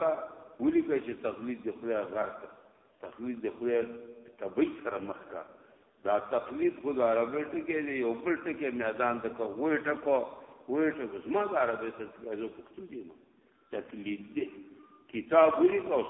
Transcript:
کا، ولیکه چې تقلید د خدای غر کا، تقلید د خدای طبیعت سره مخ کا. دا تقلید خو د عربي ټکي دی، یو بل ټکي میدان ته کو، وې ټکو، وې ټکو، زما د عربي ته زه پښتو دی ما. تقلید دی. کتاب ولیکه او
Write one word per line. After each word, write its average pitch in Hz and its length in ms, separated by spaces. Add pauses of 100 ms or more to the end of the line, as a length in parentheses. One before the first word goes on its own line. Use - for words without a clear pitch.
کا، 160 100 (500)
ولیکه 160 380
چې 120 140 (100)
تقلید 113 400
د 110 160
خدای 110 240
غر 98 360
کا، - 100 (540)
تقلید 117 380
د 110 80 (100)
خدای 117 240 (560)
طبیعت - 460
سره 104 140
مخ 98 220 (100)
کا. 85 120 (640)
دا 104 140
تقلید 135 640
خو 139 100
د 127 80
عربي 120 440
ټکي 156 420
دی، 139 120
یو 117 160
بل 156 220
ټکي 147 340
میدان 120 500
ته 113 80
کو، 117 180
وې 139 400
ټکو، 147 320 (500)
وې 151 300
ټکو، 104 260
زما 202 200
د 196 120
عربي 113 340
ته 110 140 (220)
زه 110 300
پښتو - 340
دی 131 160
ما. 80 100 (560)
تقلید 101 500 (120)
دی. 143 120 (680)
کتاب 160 460
ولیکه 202 340
او 123 160